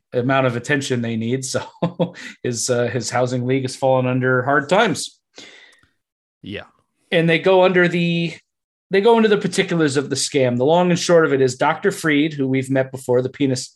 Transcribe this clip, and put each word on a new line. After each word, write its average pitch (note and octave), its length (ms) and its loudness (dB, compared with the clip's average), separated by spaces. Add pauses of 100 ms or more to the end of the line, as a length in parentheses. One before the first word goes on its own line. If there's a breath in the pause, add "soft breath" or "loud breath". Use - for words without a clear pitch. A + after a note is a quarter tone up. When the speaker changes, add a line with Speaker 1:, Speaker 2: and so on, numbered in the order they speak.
(120)
Speaker 1:
amount C3 360 0
of A#2 80 -4
attention C3 460 -2
they A#2 140 -4
need. A#2+ 280 -4
So - 180 -6 (200)
<laughs> F3 320 -4 (280 loud breath)
his, A#2+ 260 -6
uh, A#2+ 200 0
his A2+ 220 -6
housing B2 360 -2
league C3 160 0
has B2+ 140 -8
fallen C3 320 0
under B2+ 340 0
hard C#3 260 0
times. F#3+ 520 0 (1200 loud breath)
Speaker 2:
Yeah. F#2+ 220 -12 (460)
Speaker 1:
And E3 180 2
they D#3+ 100 4
go F#3 240 4
under F3+ 260 4
the, E3+ 460 -2 (560)
they G3 100 2
go A#3 160 6
into A3 140 4
the G#3 80 4
particulars E3+ 580 0
of C#3+ 140 -2
the C#3+ 60 -4
scam. B2+ 420 0
The B2 60 0
long F3 260 4
and E3+ 80 0
short E3+ 260 4
of C#3+ 80 0
it C3+ 80 2
is B2+ 160 2
Doctor D#3+ 340 0
Freed, D#3 440 0
who C#3 120 -2
we've C3 240 -2
met C3 220 -2
before, B2+ 300 -2
the B2+ 80 -4
penis C3 460 -4